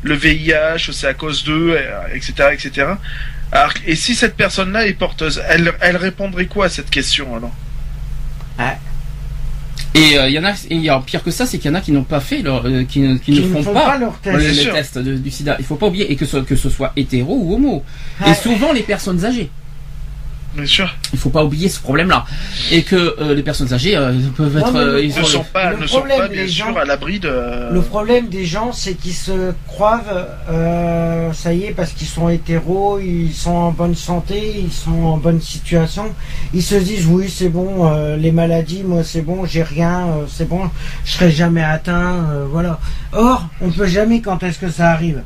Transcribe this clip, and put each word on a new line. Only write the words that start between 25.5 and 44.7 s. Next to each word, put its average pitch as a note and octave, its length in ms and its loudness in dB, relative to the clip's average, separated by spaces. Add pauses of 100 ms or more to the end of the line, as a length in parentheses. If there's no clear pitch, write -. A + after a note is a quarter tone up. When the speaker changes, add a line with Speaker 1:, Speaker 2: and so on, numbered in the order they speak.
Speaker 2:
le - 40 -4
Speaker 1:
ne D#3 100 -4
sont A#3+ 100 2
Speaker 2:
problème C4+ 200 2
Speaker 1:
pas, G3 100 2
bien F#3+ 140 -4
Speaker 2:
des F#3+ 80 -2
Speaker 1:
sûr, F3+ 160 -2
Speaker 2:
gens, A3+ 100 -4
Speaker 1:
à D#3 100 2
l'abri C#3+ 340 -2
de B2 520 -2
Speaker 2:
le F3+ 120 4
problème A3 460 2
des F#3 160 -4
gens, G#3+ 280 -2
c'est - 220 -4
qu'ils F3+ 180 -4
se F#3 400 -2 (140)
croient, A3 340 2 (480)
euh, E3 840 0
ça E3+ 200 -2
y F3+ 120 0
est, G#3 60 -6
parce E3+ 200 -2
qu'ils - 160 -6
sont E3 220 0
hétéros, E3+ 720 0
ils F3 320 0
sont - 200 -2
en E3+ 200 2
bonne E3+ 240 0
santé, G3+ 600 -2 (100)
ils D#3+ 60 -2
sont - 180 -2 (140)
en D#3+ 140 2
bonne E3 220 4
situation, E3 760 0 (400)
ils F3 80 2
se E3+ 120 0
disent, « F#3+ 340 2
Oui, F#3 200 4
c'est F3 200 0
bon, F3+ 440 2
euh, D3+ 240 0
les D#3+ 140 2
maladies, E3 520 2
moi, F3 200 2
c'est D#3+ 180 -2
bon, F3+ 240 -2
j'ai D#3+ 160 0
rien, E3+ 460 0
euh, D#3 200 0
c'est D#3+ 220 -4
bon, D3 120 0 (440)
je - 60 -4
serai F3+ 200 6
jamais E3+ 320 2
atteint, F3 680 0
euh, C#3+ 180 -2
voilà. » E3 300 0 (340)
Or, A3 340 4 (140)
on F3+ 80 2
peut F#3+ 180 2
jamais G#3+ 340 4
quand F#3 200 -2
est-ce F3+ 160 -2
que F3+ 140 -4